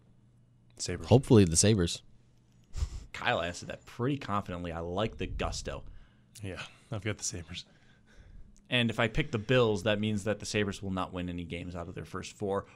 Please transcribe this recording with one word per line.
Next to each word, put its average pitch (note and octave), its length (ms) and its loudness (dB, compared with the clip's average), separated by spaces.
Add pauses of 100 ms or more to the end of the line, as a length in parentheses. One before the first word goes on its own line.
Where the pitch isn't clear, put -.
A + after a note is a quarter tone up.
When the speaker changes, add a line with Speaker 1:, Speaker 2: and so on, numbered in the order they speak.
(760)
Speaker 1:
Sabres. E2 320 -4
Speaker 2:
Hopefully A#2 360 10
the D#2+ 120 2
Sabres. G2+ 460 4 (1080)
Speaker 3:
Kyle A#2 300 0
answered F2 260 -6
that - 160 -12
pretty C3+ 320 -4
confidently. F#2 560 -4
I E2 80 -6
like F2+ 380 -4
the F#2 80 -4
gusto. D#2+ 560 -6 (600)
Speaker 1:
Yeah, F#2 180 -8 (300)
I've G#2 140 -8
got G#2+ 140 -4
the - 60 -8
Sabres. F2 400 -8 (1080)
Speaker 3:
And A#2+ 200 2
if - 80 -4
I A#2 100 2
pick D#3 240 -2
the A#2 60 0
Bills, G#2+ 440 4
that G#2 180 2
means G#2+ 240 0
that G#2 160 -2
the G2 60 -10
Sabres G2+ 360 -2
will F#2+ 100 -6
not F#2 200 -4
win F2+ 160 -6
any F2 160 -6
games F2 320 -10
out E2+ 120 -10
of F2+ 60 -12
their F2 120 -10
first F#2 300 -12
four, G2 400 -2